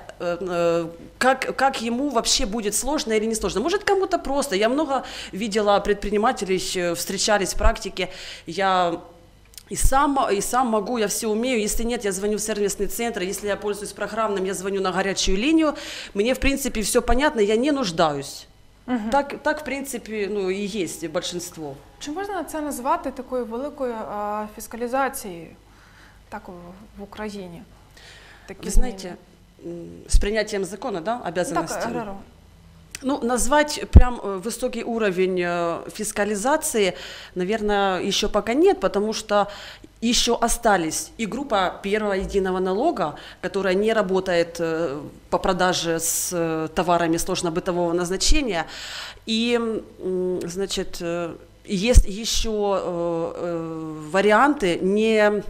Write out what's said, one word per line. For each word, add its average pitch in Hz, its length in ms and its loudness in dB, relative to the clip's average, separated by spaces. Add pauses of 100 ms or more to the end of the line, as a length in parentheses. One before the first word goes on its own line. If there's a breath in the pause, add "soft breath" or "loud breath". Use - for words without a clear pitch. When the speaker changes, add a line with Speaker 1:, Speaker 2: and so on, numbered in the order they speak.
(200)
Speaker 1:
э, 175 200 -2
э, 170 460 2 (320)
как, 262 380 2
как 269 260 2
ему 240 280 -2
вообще 233 360 2
будет 208 280 -2
сложно 254 400 -2
или 214 120 2
не 226 80 0
сложно. 190 260 -2
Может, 339 240 0
кому-то 381 340 2
просто. 277 380 -2
Я 214 120 4
много 269 340 0 (300 loud breath)
видела 202 480 2
предпринимателей, 202 800 2 (160)
э, 175 180 0
встречались 190 600 2
в - 40 0
практике. 202 500 0 (380 loud breath)
Я 180 540 2 (720)
и 208 60 -6
сам, 277 420 4 (140)
и 202 100 2
сам 247 260 0
могу, 220 300 0
я 214 80 2
все 214 240 -2
умею. 233 340 0
Если 214 220 0
нет, 233 180 -2
я 202 80 0
звоню 208 240 -2
в 196 40 -4
сервисный 202 460 -2
центр. 220 360 -4
Если 190 260 -6
я 202 80 -2
пользуюсь 202 380 -6
программным, 202 520 -2
я 196 80 -2
звоню 190 260 -4
на 190 120 0
горячую 190 460 0
линию. 311 360 4 (400 loud breath)
Мне, 214 200 2
в 254 40 -2
принципе, 262 420 0
все 220 220 2
понятно, 247 380 2
я 214 160 4
не 269 160 4
нуждаюсь. 165 720 0 (400)
Speaker 2:
Мгм. 233 240 -2
Speaker 1:
Так, 277 320 0
так, 302 180 0
в - 40 -12
принципе, 220 680 -6
ну, 196 200 -2
и 202 320 -2
есть 160 280 -6
большинство. 165 640 -6 (240)
Speaker 2:
Чи - 120 -12
можна 370 340 -6
це 311 160 -6
назвати 294 500 -2
такою 254 360 -6
великою, 254 480 -6
а, 208 520 -6 (100)
фіскалізацією, 233 920 -6 (800 loud breath)
так, 214 200 -14
в, 196 40 -16 (480)
в - 20 -12
Україні? 196 600 -12 (840 loud breath)
Такі - 220 -10
Speaker 1:
Вы - 40 -4
знаете, 190 440 4 (460)
Speaker 2:
зміни. 170 140 -12
Speaker 1:
м, 170 120 -14 (200)
с - 100 4
принятием 208 460 2
закона, 196 360 -8
да, 214 140 -4
Speaker 2:
Ну, 240 80 -8
так, - 100 -6
Speaker 1:
обязанности? 185 560 -2
Speaker 2:
Р 233 80 -6
Р 226 120 -6
О. 196 80 -10 (840)
Speaker 1:
Ну, 277 200 -2
назвать 285 680 2
прям, 247 340 10
э, 196 200 -4
высокий 226 400 -4
уровень, 190 560 0
э, 175 500 -2
фискализации, 214 1000 0 (420 loud breath)
наверное, 202 640 0
еще 202 280 0
пока 214 260 0
нет, 359 260 6
потому 202 340 0
что 202 320 2 (560 loud breath)
еще 233 400 2
остались 185 680 2 (100)
и 226 60 -2
группа 214 560 -2
первого 208 320 0
единого 190 460 0
налога, 190 540 0 (280 loud breath)
которая 185 320 0
не 214 200 2
работает, 185 680 2
э, 160 380 -2 (320)
по 180 80 2
продаже 175 600 2
с, - 360 -2
э, 160 380 0
товарами 170 440 4
сложно-бытового 175 760 0
назначения, 185 720 0 (640 loud breath)
и, 233 320 2 (440)
м, 185 440 -2
значит, 185 540 -6
э, 170 280 -4 (360)
есть 214 420 8
еще, 208 680 -2
э, 170 560 -2 (120)
э, 160 680 -6
варианты 208 720 4
не 208 680 4